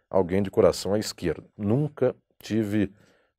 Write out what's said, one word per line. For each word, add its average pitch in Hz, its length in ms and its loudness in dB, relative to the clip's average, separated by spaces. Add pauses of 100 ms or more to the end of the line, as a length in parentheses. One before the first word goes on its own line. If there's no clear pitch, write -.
alguém 92 320 0
de 98 80 -4
coração 95 460 2
à - 20 0
esquerda. - 580 -6
Nunca 123 600 -2 (240)
tive 104 520 -2 (480)